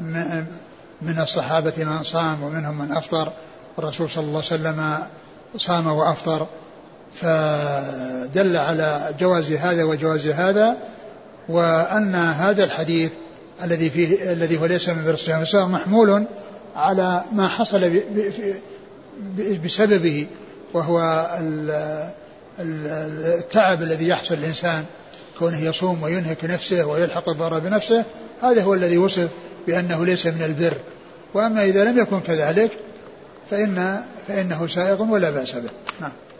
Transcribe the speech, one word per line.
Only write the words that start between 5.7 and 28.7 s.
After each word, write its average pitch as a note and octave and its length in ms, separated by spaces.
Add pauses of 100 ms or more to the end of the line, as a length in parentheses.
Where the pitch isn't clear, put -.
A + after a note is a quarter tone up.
وأفطر، D#3 600 (680)
فدل C#3+ 1400
على D3+ 640
جواز E3+ 320
هذا E3 320
وجواز D#3 420
هذا، G3+ 500 (720)
وأن E3+ 680
هذا F3 500
الحديث D#3+ 460 (520)
الذي E3 280
فيه، F3 420
الذي E3 260
هو: D#3+ 80
"ليس F3+ 220
من D#3+ 160
بر D#3 100
الصيام D#3+ 220
في D#3+ 60
السفر"، F#3 260
محمول G#3 580 (500)
على F#3 460 (100)
ما G3 160
حصل F#3+ 420
ب-، F#3+ 120 (120)
ب-، G3+ 160
في، G3 240 (680)
ب-، G3 440
بسببه، F3 640 (460)
وهو E3 560 (120)
ال-، D3+ 680 (480)
ال-، D#3 280 (520)
التعب F#3 440
الذي D#3+ 260
يحصل F3 260
الإنسان، D#3+ 500 (540)
كونه E3+ 200
يصوم D#3+ 440
وينهك D#3+ 420
نفسه E3+ 420
ويلحق E3 420
الضرر D#3+ 300
بنفسه، G#3+ 460 (380)
هذا A#3+ 200
هو G3 120